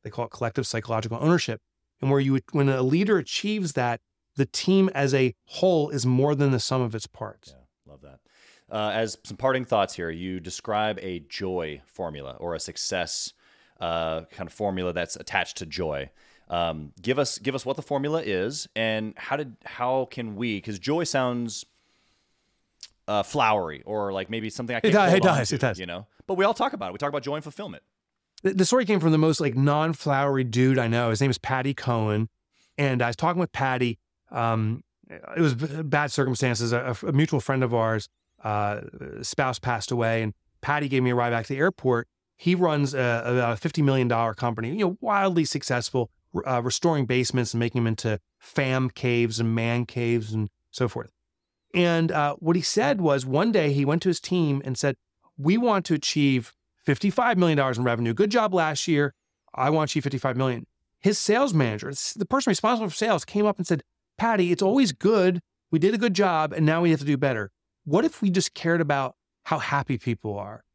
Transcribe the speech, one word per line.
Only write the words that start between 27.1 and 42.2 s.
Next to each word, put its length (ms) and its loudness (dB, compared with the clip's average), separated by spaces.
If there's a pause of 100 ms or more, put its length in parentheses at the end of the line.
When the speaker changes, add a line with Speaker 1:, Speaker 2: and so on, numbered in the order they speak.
Speaker 2:
joy 120 -6
and 80 -8
fulfillment. 400 -14 (600)
Speaker 1:
The, 100 0
the 120 4
story 200 4
came 140 2
from 120 4
the 60 6
most, 220 4
like, 160 0
non-flowery 880 2
dude 340 4
I 100 2
know. 220 2
His 120 0
name 100 4
is 80 -2
Patty 340 -2
Cohen. 560 0 (480)
And 240 0
I 60 2
was 80 -2
talking 240 0
with 120 -2
Patty. 460 0 (320)
Um, 540 -2 (260)
it 320 -6
was 140 2
b-, 280 -6
bad 280 0
circumstances. 640 0
A, 220 -2 (120)
a 40 -2
mutual 280 2
friend 240 0
of 100 -2
ours, 340 0 (360)
uh, 380 -2 (400)
spouse 360 -2
passed 320 -4
away, 320 0
and 120 -4 (280)
Patty 280 -2
gave 120 2
me 100 2
a 40 2
ride 160 2
back 160 -2
to 60 -6
the 60 -6
airport. 480 0 (280)